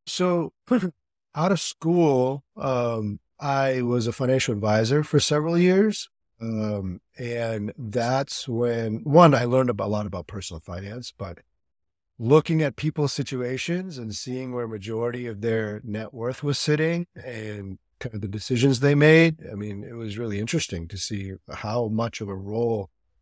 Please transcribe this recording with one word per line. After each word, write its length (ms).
So 480
<laughs> 420
out 160
of 80
school, 840
um, 640
I 420
was 260
a 60
financial 400
advisor 500
for 160
several 380
years. 520
Um, 600
and 600
that's 680
when, 560
one, 320
I 80
learned 260
about, 180
a 40
lot 140
about 200
personal 360
finance, 540
but 240
looking 440
at 160
people's 340
situations 840
and 180
seeing 380
where 140
majority 600
of 140
their 420
net 300
worth 300
was 140
sitting 480
and 560
kind 160
of 60
the 60
decisions 520
they 160
made, 420
I 40
mean, 280
it 100
was 240
really 220
interesting 480
to 100
see 360
how 380
much 320
of 80
a 60
role 540